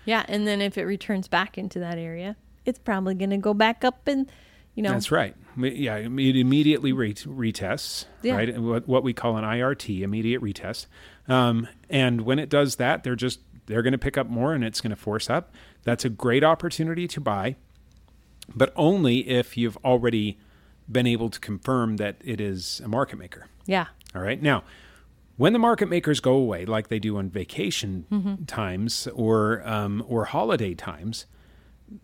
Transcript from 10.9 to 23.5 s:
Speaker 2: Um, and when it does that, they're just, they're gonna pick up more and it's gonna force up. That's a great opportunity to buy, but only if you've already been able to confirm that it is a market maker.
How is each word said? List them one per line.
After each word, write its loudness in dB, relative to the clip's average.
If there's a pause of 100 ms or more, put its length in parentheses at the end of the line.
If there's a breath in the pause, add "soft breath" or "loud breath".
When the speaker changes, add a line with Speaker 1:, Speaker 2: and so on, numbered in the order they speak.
Speaker 2:
Um, 4 (240)
and 2
when 2
it -2
does 2
that, 0
they're -2
just, -4 (260)
they're 0
gonna 2
pick -4
up 0
more 0
and 0
it's -4
gonna -4
force -4
up. -2 (300 loud breath)
That's 0
a -2
great 2
opportunity 0
to -8
buy, -2 (960)
but 2
only 4
if 0
you've 0
already 2 (520 soft breath)
been 2
able 2
to -10
confirm -2
that -4
it -4
is -4
a -10
market -2
maker. -18 (200)